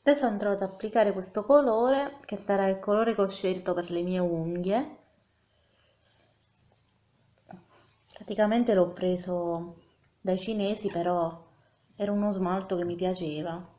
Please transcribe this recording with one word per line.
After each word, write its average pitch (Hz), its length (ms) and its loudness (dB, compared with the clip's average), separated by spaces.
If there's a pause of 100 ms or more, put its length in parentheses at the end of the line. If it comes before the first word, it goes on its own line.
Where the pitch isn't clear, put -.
Adesso 285 240 4
andrò 208 260 0
ad 196 100 -2
applicare 208 520 0
questo 190 300 -6
colore, 269 800 4
che - 100 -8
sarà 196 320 0
il 190 120 0
colore 214 340 2
che 208 80 0
ho 196 60 4
scelto 185 480 -2
per 175 160 -4
le 170 100 -2
mie 180 160 -2
unghie. 175 800 -2 (3250)
Praticamente 214 640 2
l'ho 180 180 4
preso 175 920 -4 (360)
dai 185 200 -2
cinesi, 208 500 -4
però 170 560 -2 (500)
era 202 160 -2
uno 208 200 0
smalto 190 440 -2
che 175 100 -2
mi 175 100 -4
piaceva. 170 680 -4 (160)